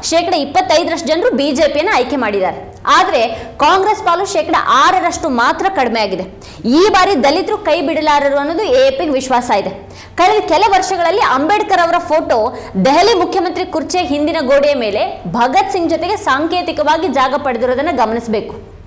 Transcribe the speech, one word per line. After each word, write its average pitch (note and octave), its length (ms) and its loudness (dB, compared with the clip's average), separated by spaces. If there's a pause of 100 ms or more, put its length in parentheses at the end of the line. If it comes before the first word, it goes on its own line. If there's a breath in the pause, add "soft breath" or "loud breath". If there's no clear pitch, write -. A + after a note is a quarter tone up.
ಶೇಕಡ F4 300 -2
ಇಪ್ಪತ್ತೈದರಷ್ಟು E4 720 -2
ಜನರು F4+ 240 0
ಬಿ C#4 200 0
ಜೆ D4 160 2
ಪಿಯನ್ನು D#4 280 0
ಆಯ್ಕೆ B3+ 200 -2
ಮಾಡಿದ್ದಾರೆ. G3+ 580 -4 (140)
ಆದ್ರೆ D#4+ 400 2 (300 loud breath)
ಕಾಂಗ್ರೆಸ್ F#4+ 480 2
ಪಾಲು F4 200 0
ಶೇಕಡ D#4+ 300 -2 (120)
ಆರರಷ್ಟು E4+ 640 2
ಮಾತ್ರ C#4 360 0 (100)
ಕಡಿಮೆ A3+ 260 0
ಆಗಿದೆ. F#3 220 -4 (420 loud breath)
ಈ D4+ 260 4
ಬಾರಿ F#4+ 320 2
ದಲಿತರು F#4 340 0
ಕೈ E4+ 240 0
ಬಿಡಲಾರರು D4 560 0
ಅನ್ನೋದು D#4+ 260 -2
ಎ C4+ 240 4
ಎ C4+ 40 4
ಪಿಗೆ D#4 180 -2
ವಿಶ್ವಾಸ B3+ 420 -2 (100)
ಇದೆ. F3+ 80 -4 (480 loud breath)
ಕಳೆದ G4+ 300 2
ಕೆಲ E4 220 2
ವರ್ಷಗಳಲ್ಲಿ F#4 520 0
ಅಂಬೇಡ್ಕರ್ F4+ 600 2
ಅವರ E4+ 160 2
ಫೋಟೋ D#4+ 400 0 (480 loud breath)
ದೆಹಲಿ F4 280 4
ಮುಖ್ಯಮಂತ್ರಿ F4+ 520 0
ಕುರ್ಚಿಯ F4+ 360 -4
ಹಿಂದಿನ D4 400 -2
ಗೋಡೆಯ C#4+ 320 2
ಮೇಲೆ B3+ 540 -4
ಭಗತ್ C4 440 0
ಸಿಂಗ್ F4 180 0
ಜೊತೆಗೆ F4 280 -2
ಸಾಂಕೇತಿಕವಾಗಿ D#4 920 -2
ಜಾಗ C4 300 0
ಪಡೆದಿರೋದನ್ನ B3+ 540 -2
ಗಮನಿಸಬೇಕು. A3+ 840 -4 (120)